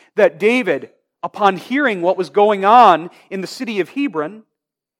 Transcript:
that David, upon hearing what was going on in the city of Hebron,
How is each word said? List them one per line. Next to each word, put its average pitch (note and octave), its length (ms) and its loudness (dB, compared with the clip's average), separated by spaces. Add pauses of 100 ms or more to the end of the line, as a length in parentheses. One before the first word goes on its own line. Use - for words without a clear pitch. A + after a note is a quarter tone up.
(140)
that F3 240 2
David, F#3+ 540 -2 (320)
upon F#3+ 320 -2
hearing A#3+ 460 -4
what F#3 140 0
was F3+ 140 -6
going G#3 340 0
on G3 460 4 (200)
in F#3+ 100 -10
the F3 80 -8
city G#3+ 320 -6
of D#3+ 100 -6
Hebron, F3+ 540 -8 (560)